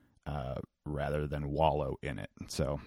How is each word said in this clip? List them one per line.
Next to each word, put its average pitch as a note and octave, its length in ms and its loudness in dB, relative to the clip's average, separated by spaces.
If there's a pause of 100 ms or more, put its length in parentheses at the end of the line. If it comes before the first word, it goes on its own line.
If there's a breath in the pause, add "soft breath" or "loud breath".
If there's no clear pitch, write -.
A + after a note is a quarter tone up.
(280 soft breath)
uh, C2+ 280 -4 (320)
rather D2 400 2
than D2 240 -2
wallow D2 500 4
in C#2+ 160 -4
it. G1+ 140 -8 (160)
So, C#2+ 400 0